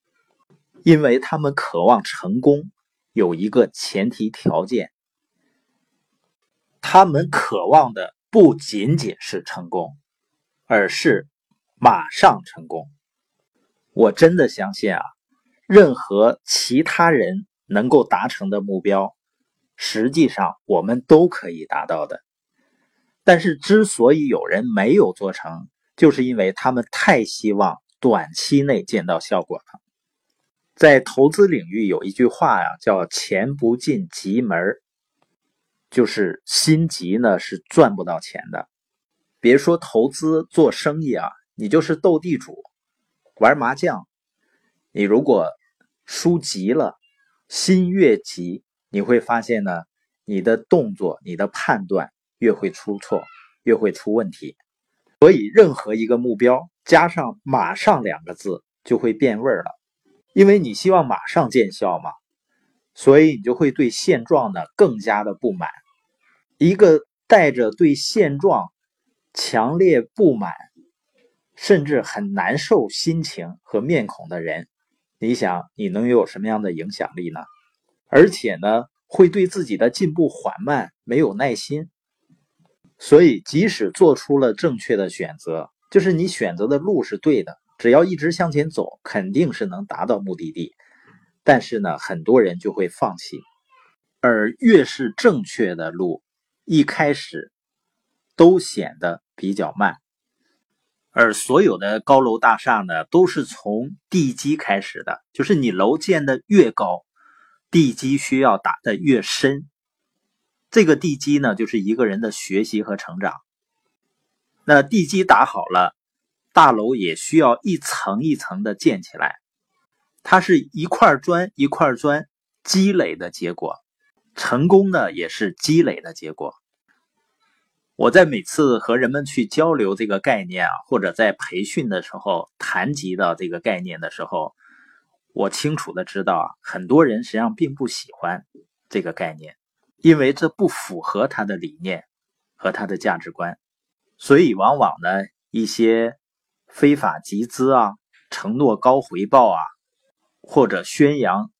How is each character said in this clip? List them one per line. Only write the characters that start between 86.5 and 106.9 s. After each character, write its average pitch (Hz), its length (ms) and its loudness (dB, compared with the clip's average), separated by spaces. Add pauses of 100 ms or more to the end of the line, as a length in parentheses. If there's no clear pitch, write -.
择 104 120 -4
的 139 100 0
路 170 240 -2
是 104 160 -8
对 131 240 0
的， - 160 -14 (180)
只 120 140 0
要 151 140 6
一 185 100 -4
直 151 160 -4
向 170 220 -4
前 147 180 -2
走， - 320 -8
肯 101 300 -8
定 135 200 0
是 107 140 -8
能 95 200 -12
达 90 200 -8
到 110 140 -2
目 95 160 -10
的 82 160 -12
地。 85 200 -12 (720)
但 131 180 4
是 110 200 -8
呢， 85 180 -6
很 87 240 -10
多 117 180 4
人 90 200 0
就 104 120 -6
会 92 160 -4
放 95 280 -6
弃。 - 240 -18 (800)
而 113 400 0
越 214 240 6
是 - 320 -8
正 175 260 2
确 92 320 -4
的 82 160 -8
路， 87 320 -6 (420)
一 151 200 2
开 147 280 -2
始 - 380 -12 (840)
都 175 240 8
显 - 400 -10
得 85 200 -6 (140)
比 95 180 -6
较 85 240 -6
慢。 98 200 -2 (1120)
而 117 220 2
所 131 280 0
有 127 180 2
的 101 200 -4
高 135 220 4
楼 117 180 -2
大 117 180 2
厦 113 260 -2
呢， 82 240 -6
都 180 200 4
是 165 180 -4
从 110 460 -10 (200)
地 147 220 0
基 143 240 -4
开 98 240 -4
始 - 220 -16
的， - 180 -10 (120)
就 - 100 -6
是 170 140 2
你 123 160 0
楼 104 260 0
建 160 260 -2
得 131 220 -2
越 175 240 4
高， 90 340 -6 (640)